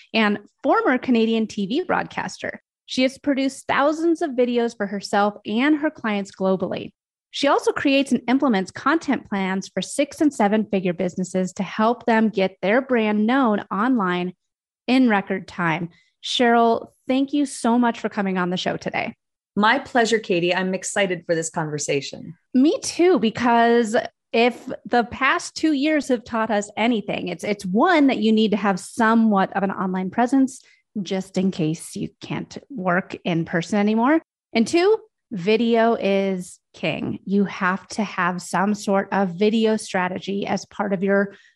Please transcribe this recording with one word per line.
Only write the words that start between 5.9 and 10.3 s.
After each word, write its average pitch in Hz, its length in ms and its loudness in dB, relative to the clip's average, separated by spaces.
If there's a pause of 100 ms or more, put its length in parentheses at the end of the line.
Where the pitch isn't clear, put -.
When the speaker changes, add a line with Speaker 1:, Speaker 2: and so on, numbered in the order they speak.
Speaker 1:
globally. 190 600 -2 (400)
She - 160 -2
also 381 240 2
creates 277 400 2
and - 160 0
implements 240 420 2
content - 580 -2
plans 190 420 -4
for 185 120 -6
six - 400 -4
and 294 100 4